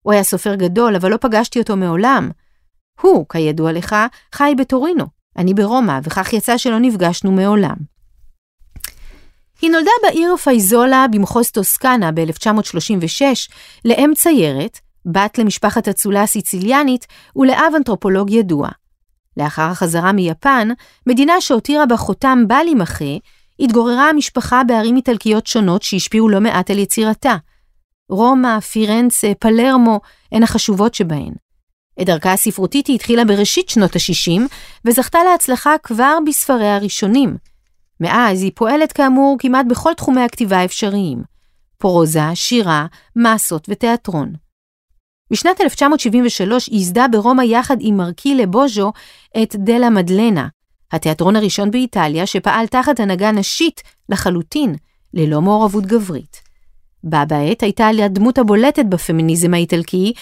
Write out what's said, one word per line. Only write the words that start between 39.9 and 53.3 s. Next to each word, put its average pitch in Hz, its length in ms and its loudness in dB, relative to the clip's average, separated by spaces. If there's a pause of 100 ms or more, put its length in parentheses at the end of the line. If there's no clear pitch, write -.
תחומי 262 260 0
הכתיבה 220 380 0
האפשריים. 180 640 -4 (560)
פרוזה, 165 560 2
שירה, 175 520 -2 (300)
מסות 220 520 0
ותיאטרון. 202 640 -4 (1000)
בשנת 349 280 0
אלף 339 140 -2
תשע 285 140 0
מאות 302 120 0
שבעים 240 260 0
ושלוש 226 420 -2
ייסדה 202 400 0
ברומא 240 340 2
יחד 240 380 0
עם 214 160 0
מרקילה 196 500 -2
בוז'ו 208 460 0 (500)
את 214 160 -4
דלה 233 320 2
מדלנה, 185 580 0 (440)
התיאטרון 165 440 0
הראשון 208 340 -2
באיטליה 190 560 -2
שפעל 208 400 -2
תחת 254 340 0
הנהגה 202 320 0